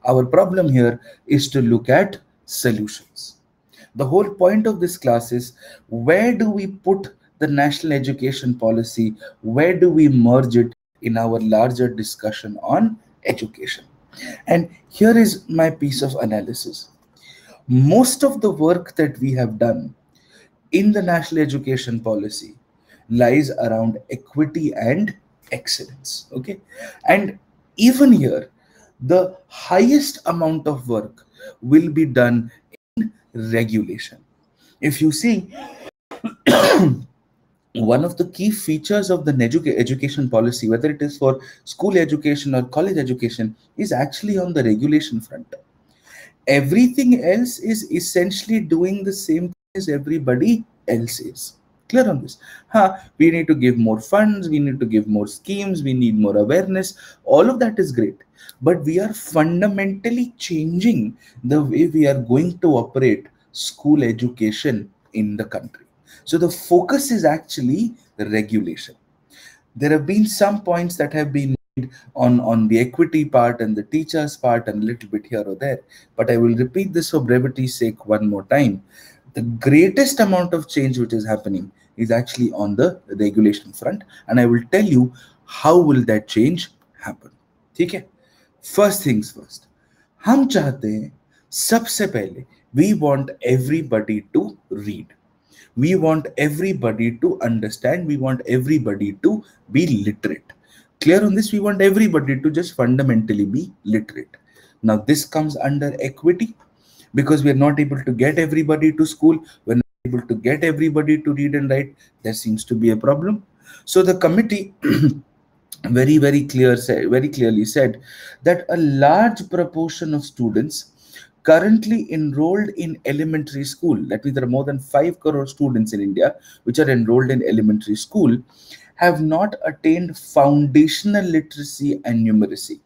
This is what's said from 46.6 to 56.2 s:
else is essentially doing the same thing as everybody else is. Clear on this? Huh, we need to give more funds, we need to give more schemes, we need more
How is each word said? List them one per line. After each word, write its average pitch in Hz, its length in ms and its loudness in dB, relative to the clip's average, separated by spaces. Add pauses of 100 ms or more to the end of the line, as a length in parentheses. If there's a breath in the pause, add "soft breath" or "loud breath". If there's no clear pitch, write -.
else 220 360 0
is 220 320 -4
essentially 185 680 -2
doing 180 440 -2
the 196 100 -4
same 175 340 -4
thing 175 60 -12 (220)
as 190 140 -6
everybody 147 760 0 (220)
else 117 320 -4
is. - 340 -14 (360)
Clear 247 200 2
on 143 120 -2
this? - 160 -18 (300 loud breath)
Huh, 190 300 2 (200 loud breath)
we 165 140 6
need 165 160 -2
to 160 80 4
give 123 220 2
more 110 240 0
funds, 202 480 0
we 151 100 0
need 139 200 -2
to 127 60 -2
give 107 220 0
more 104 200 0
schemes, 196 560 -6
we 135 100 -2
need 120 220 2
more 104 220 2